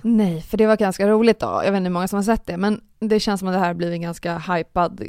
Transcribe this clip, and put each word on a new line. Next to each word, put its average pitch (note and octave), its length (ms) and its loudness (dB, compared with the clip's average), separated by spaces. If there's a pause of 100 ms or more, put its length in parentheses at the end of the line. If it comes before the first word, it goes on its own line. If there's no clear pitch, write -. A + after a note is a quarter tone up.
Nej, G#3 380 2
för - 160 -6
det A3 100 4
var G#3+ 100 6
ganska G3 320 0
roligt A3 300 4
då. - 60 -2 (200)
Jag G3 60 2
vet G3 60 0
inte F#3 100 -2
hur F3+ 60 -2
många F3+ 140 -2
som G3+ 100 -4
har G3+ 60 0
sett A3 220 0
det, F3 120 -6
men G3+ 240 -2 (180)
det G#3+ 200 2
känns G3+ 200 -2
som F#3+ 80 -6
att F#3 80 -2
det F#3+ 40 2
här F3+ 80 2
har F3 60 -2
blivit E3+ 220 -4
en E3+ 60 -6
ganska E3+ 360 -6
hypad E3+ 720 -2